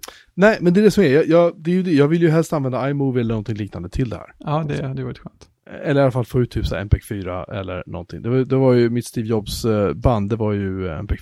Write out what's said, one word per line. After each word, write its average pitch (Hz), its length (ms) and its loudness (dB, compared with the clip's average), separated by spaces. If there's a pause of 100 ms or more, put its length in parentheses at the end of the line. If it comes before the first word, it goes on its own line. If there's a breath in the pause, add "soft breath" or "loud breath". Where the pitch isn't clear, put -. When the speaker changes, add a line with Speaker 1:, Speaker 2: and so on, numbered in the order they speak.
(340 loud breath)
Speaker 1:
Nej, 202 280 4
men 175 120 4
det 196 60 4
är 214 40 4
det 208 80 6
som 202 120 2
är. 156 60 4
Jag, 147 180 4
jag, 170 300 4
det 160 140 -4
är 180 40 2
ju 185 80 0
det. 180 100 -2
Jag 143 140 6
vill 165 140 2
ju 165 80 4
helst 160 240 2
använda 131 360 -2
iMovie 135 320 0
eller 113 120 -2
någonting 110 220 -4
liknande 95 340 -8
till 127 200 -4
det 101 80 -8
här. - 200 -20
Speaker 2:
Ja, 156 300 -4
det 143 200 -6
hade 131 140 -8
ju 127 40 -8
varit 123 140 -12
skönt. - 280 -20 (180)
Speaker 1:
Eller 139 360 0
i - 20 6
alla 131 80 4
fall 123 140 -2
få 127 160 0
ut 120 100 -2
typ 107 140 -4
så - 100 -4
här 85 60 -4
M 104 80 -8
P 98 100 4 (100)
fyra 90 340 -8
eller 90 440 -8
någonting. 87 340 -12
Det 113 80 -4
var, 127 80 2
det 131 180 2
var 131 180 6
ju 120 160 6
mitt 120 160 -2
Steve 113 220 -6
Jobs, 110 380 -4
eh, 104 280 2
band, 107 360 0
det 113 60 0
var 107 180 -2
ju, 95 340 -4
eh, 78 120 -6
M 104 80 -10
P - 140 -4